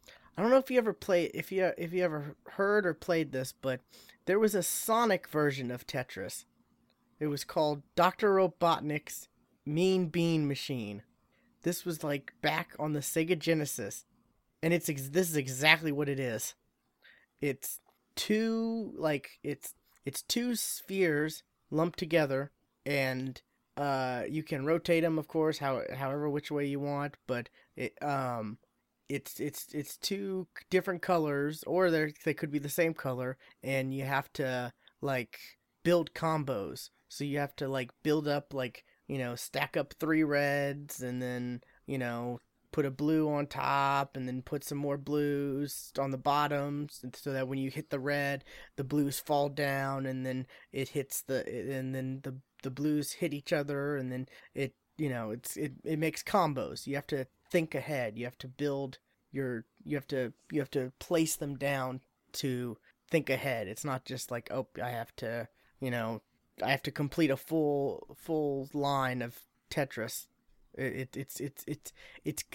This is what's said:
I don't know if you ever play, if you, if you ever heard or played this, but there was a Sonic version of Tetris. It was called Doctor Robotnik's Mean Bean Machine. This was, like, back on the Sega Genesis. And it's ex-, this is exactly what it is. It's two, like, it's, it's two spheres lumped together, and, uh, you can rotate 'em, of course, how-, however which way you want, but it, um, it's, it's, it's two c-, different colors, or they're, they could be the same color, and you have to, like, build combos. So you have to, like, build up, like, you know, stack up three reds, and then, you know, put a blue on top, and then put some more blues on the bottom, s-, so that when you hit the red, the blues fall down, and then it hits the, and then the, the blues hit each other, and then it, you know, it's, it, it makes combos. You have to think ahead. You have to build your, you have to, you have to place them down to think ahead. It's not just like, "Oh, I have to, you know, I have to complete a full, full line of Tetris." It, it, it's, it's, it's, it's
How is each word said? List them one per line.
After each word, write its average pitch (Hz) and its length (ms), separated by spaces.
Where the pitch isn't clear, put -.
I 170 60
don't 233 80
know 262 80
if 262 120
you 254 60
ever 220 160
play, 175 400
if - 180
you, 185 280
if 165 160
you 180 100
ever 151 320
heard 202 340
or 170 80
played 160 400
this, 131 260
but 127 220
there 190 120
was 214 160
a 185 80
Sonic 220 640
version 139 420
of 123 160
Tetris. - 580
It 151 100
was 143 140
called 151 400
Doctor 185 380
Robotnik's 165 920
Mean 180 440
Bean 165 380
Machine. 117 580
This 175 240
was, 160 180
like, 143 380
back 156 360
on 151 140
the 147 80
Sega 165 380
Genesis. 143 640
And 165 120
it's 165 160
ex-, 135 180
this 170 220
is 156 60
exactly 151 540
what 143 200
it 135 100
is. 120 340
It's - 400
two, 226 800
like, 151 480
it's, - 300
it's - 180
two 240 320
spheres 160 920
lumped 160 280
together, 147 520
and, 131 540
uh, 131 500
you 151 140
can 139 240
rotate 165 380
'em, 160 140
of 147 80
course, 156 300
how-, 135 260
however 143 320
which 147 220
way 147 160
you 139 120
want, 143 380
but 120 220
it, - 260
um, 123 560
it's, 139 320
it's, - 320
it's 147 240
two 190 500
c-, - 100
different 180 320
colors, 151 640
or 175 240
they're, 156 200
they 151 100
could 151 160
be 147 80
the 143 100
same 165 240
color, 127 460
and 135 320
you 135 100
have 135 300
to, 127 380
like, 131 380
build 170 300
combos. 135 800
So - 160
you 143 140
have 143 180
to, 139 120
like, 131 220
build 151 260
up, 143 240
like, 127 320
you 139 80
know, 123 180
stack 139 440
up 139 200
three 156 260
reds, 143 760
and 127 220
then, 123 400
you 139 100
know, 120 440
put 151 140
a 135 60
blue 151 420
on 143 140
top, 139 680
and 131 140
then 127 140
put 143 200
some 143 160
more 143 200
blues 143 1000
on 139 120
the 131 80
bottom, 147 720
s-, - 140
so - 180
that 131 160
when 135 100
you 135 120
hit 151 180
the 139 120
red, 139 440
the 143 80
blues 143 360
fall 143 280
down, 139 560
and 131 220
then 127 200
it 131 200
hits - 320
the, 131 260
and 131 460
then 131 300
the, 131 100
the 135 60
blues 147 420
hit 156 220
each 143 180
other, 143 440
and 127 140
then 127 160
it, 139 200
you 151 120
know, 117 220
it's, - 260
it, 143 160
it 156 140
makes 156 240
combos. 147 640
You 139 100
have 143 120
to 135 180
think 165 240
ahead. 127 420
You 117 80
have 123 140
to 131 100
build 139 500
your, 123 360
you 147 120
have 135 120
to, 127 240
you 151 100
have 131 120
to 131 260
place 160 380
them 143 200
down 131 440
to 123 460
think 151 220
ahead. 120 380
It's 110 160
not 131 220
just 131 240
like, 120 200
"Oh, 131 160
I 123 60
have 120 280
to, 117 300
you 131 120
know, 113 320
I 120 80
have 139 140
to 143 60
complete 147 400
a 135 60
full, 143 800
full 143 540
line 135 500
of 120 160
Tetris." 123 560
It, 131 160
it, - 240
it's, - 220
it's, - 300
it's, - 240
it's 151 180